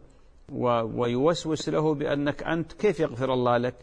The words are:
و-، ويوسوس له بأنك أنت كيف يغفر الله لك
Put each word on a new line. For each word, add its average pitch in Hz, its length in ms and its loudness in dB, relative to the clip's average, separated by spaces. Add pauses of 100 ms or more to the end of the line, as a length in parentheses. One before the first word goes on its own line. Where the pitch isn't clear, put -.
(520)
و-، 120 500 0
ويوسوس 147 680 0
له 156 240 2
بأنك 143 500 -2
أنت 165 300 -4
كيف - 260 0
يغفر 131 340 0
الله 123 240 2
لك 123 260 -2